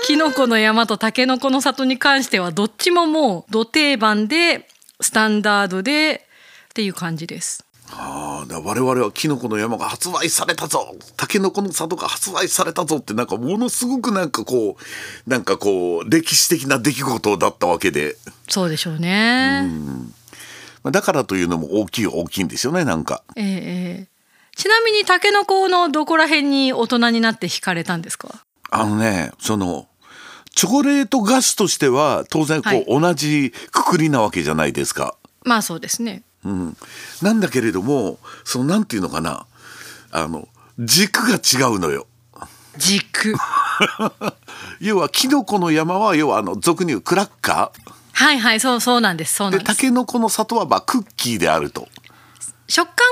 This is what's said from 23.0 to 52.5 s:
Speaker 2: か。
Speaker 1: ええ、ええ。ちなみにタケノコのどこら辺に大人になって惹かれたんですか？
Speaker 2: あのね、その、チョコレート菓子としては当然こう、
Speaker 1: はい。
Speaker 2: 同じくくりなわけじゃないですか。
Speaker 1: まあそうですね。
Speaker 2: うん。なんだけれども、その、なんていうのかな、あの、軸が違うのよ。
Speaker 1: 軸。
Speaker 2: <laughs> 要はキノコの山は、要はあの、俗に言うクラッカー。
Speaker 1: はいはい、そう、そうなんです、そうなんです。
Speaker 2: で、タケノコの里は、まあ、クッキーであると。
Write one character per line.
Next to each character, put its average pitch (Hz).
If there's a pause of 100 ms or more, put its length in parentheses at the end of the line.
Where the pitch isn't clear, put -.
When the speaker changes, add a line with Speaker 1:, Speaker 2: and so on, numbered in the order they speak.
Speaker 2:
か。 - (140)
Speaker 1:
え 226
え、 208
え 180
え。 - (480)
ち -
な 453
み 440
に 415
タ 370
ケ 415
ノ 403
コ 381
の 349
ど 294
こ 330
ら 320
辺 302
に 269
大 233
人 233
に 233
な 226
っ 226
て 175
惹 -
か 185
れ 170
た 175
ん 165
で -
す -
か？ - (400)
Speaker 2:
あ 110
の 104
ね、 98
そ 110
の、 90 (680)
チ -
ョ -
コ 277
レ 285
ー 269
ト 262
菓 247
子 -
と 202
し -
て 143
は 123
当 156
然 156
こ -
う、 196
Speaker 1:
は -
い。 117
Speaker 2:
同 156
じ 147 (200)
く -
く -
り 160
な 135
わ 104
け 90
じ 73
ゃ 78
な 78
い 71
で 69
す -
か。 67 (260)
Speaker 1:
ま 240
あ 208
そ 175
う 165
で -
す -
ね。 226 (220)
Speaker 2:
う 95
ん。 92 (440)
な 202
ん 220
だ 180
け 127
れ 113
ど 92
も、 117 (280)
そ -
の、 127
な 180
ん 214
て -
い 104
う -
の 85
か 78
な、 80 (640)
あ 80
の、 80 (320)
軸 190
が 214
違 127
う 101
の 82
よ。 69 (720)
Speaker 1:
軸。 196 (680)
Speaker 2:
<laughs> -
要 202
は 165
キ -
ノ 277
コ 202
の 170
山 160
は、 208
要 151
は 101
あ 110
の、 95
俗 165
に 165
言 107
う -
ク -
ラ 196
ッ - (120)
カ 85 (120)
ー。 - (200)
Speaker 1:
は 285
い 269
は 226
い、 220
そ 254
う、 226
そ 247
う 240
な 202
ん 165
で 160
す、 -
そ 202
う -
な 190
ん -
で 196
す。 -
Speaker 2:
で、 208
タ -
ケ 262
ノ 247
コ -
の 226
里 214
は、 202
ま 120
あ、 98
ク -
ッ - (100)
キ 120
ー -
で 82
あ 80
る 73
と。 - (800)